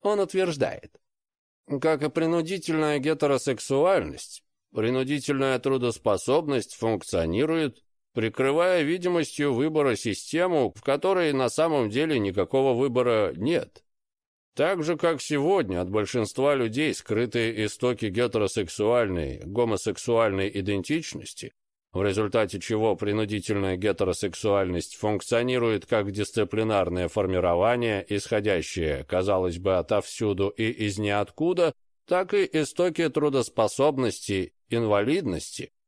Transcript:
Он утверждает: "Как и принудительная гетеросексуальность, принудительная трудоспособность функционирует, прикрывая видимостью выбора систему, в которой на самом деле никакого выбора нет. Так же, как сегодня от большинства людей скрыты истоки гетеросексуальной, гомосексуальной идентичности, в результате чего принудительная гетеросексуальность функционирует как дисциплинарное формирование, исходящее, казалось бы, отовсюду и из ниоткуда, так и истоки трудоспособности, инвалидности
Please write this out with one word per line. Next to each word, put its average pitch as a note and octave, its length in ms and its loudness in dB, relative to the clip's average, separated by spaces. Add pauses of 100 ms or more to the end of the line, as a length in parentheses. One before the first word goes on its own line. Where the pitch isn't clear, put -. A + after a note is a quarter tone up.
Он G#3 180 2
утверждает: F3+ 760 -2 (840)
"Как D#3 240 2
и D3+ 60 -2
принудительная D#3+ 880 0
гетеросексуальность, C#3+ 1400 0 (300)
принудительная C3 840 0
трудоспособность C3+ 1160 0
функционирует, A2+ 1080 -2 (300)
прикрывая C#3+ 680 2
видимостью E3 720 0
выбора C#3+ 420 2
систему, D3 800 0
в - 60 -18
которой E3 500 2
на C3 180 0
самом D3+ 400 2
деле C#3 300 0
никакого G#2 540 2
выбора A#2+ 600 2
нет. B2+ 480 -2 (720)
Так E3+ 280 2
же, D#3+ 140 0
как E3 240 2
сегодня C#3+ 600 0
от F#2 100 -4
большинства A2+ 640 0
людей B2+ 400 0
скрыты A2+ 680 -2
истоки A#2 420 -2
гетеросексуальной, G#2 1400 0
гомосексуальной G#2+ 1080 0
идентичности, G2+ 1000 -6 (400)
в F2+ 80 -2
результате G2+ 580 0
чего G#2+ 360 2
принудительная G2+ 840 -2
гетеросексуальность F#2+ 1160 0
функционирует A#2 880 0
как G#2 260 0
дисциплинарное G2 960 0
формирование, G2 1040 2
исходящее, F#2 920 -2
казалось F#2 560 0
бы, F#2+ 180 2
отовсюду G2 720 0
и A2 220 -2
из G#2 260 -4
ниоткуда, C#3+ 720 0 (360)
так F#3 260 0
и G3+ 180 2
истоки E3 580 0
трудоспособности, C3 1400 0 (160)
инвалидности A2+ 1000 0 (180)